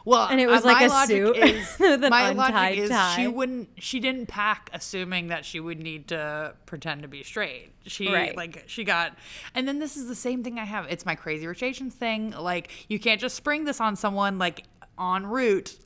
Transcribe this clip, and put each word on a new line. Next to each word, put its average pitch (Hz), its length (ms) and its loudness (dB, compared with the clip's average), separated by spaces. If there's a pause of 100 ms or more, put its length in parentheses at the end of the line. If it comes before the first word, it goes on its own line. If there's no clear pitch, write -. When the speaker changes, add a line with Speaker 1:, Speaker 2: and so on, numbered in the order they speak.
Speaker 1:
Well, 226 240 6
Speaker 2:
And 262 120 4
it 254 80 4
was, 226 160 6
Speaker 1:
uh, 247 40 8
Speaker 2:
like, 247 120 10
Speaker 1:
my 247 60 10
Speaker 2:
a - 20 6
Speaker 1:
logic 269 360 6
Speaker 2:
suit 233 120 4
<laughs> 220 120 4
Speaker 1:
is, - 300 0
Speaker 2:
with 285 240 6
an 269 80 4
Speaker 1:
my 247 200 6
Speaker 2:
untied 262 60 0
Speaker 1:
logic 208 420 2
is 208 120 0
Speaker 2:
tie. 190 260 4
Speaker 1:
she 247 120 0
wouldn't, 254 400 -4 (100)
she - 220 -6
didn't 262 260 -4
pack 208 460 -4
assuming 180 560 -6
that 160 160 -6
she - 160 -10
would 165 180 -10
need 156 300 -12
to 151 460 -6 (120)
pretend 147 360 -10
to 147 60 -16
be 139 140 -16
straight. 151 480 -10 (160)
She, 196 260 -4
Speaker 2:
Right. - 240 0
Speaker 1:
like, 170 300 -12
she - 160 -10
got, 170 340 -2 (380)
and 254 140 -2
then 285 100 -4
this 302 180 -8
is 254 120 -10
the 240 80 -10
same 254 260 -6
thing 240 160 -10
I 220 60 -10
have. 202 260 -8
It's 170 160 -8
my 165 80 -4
Crazy 156 320 -8
Rich 175 160 -10
Asians 262 320 -8
thing. 220 380 -6
Like, 175 400 -6 (160)
you 208 100 -4
can't 214 220 0
just 247 160 -6
spring 294 280 -2
this 277 160 -4
on 220 140 0
someone, 196 420 -2
like, 180 280 -4 (340)
en 185 280 -2
route. 226 600 0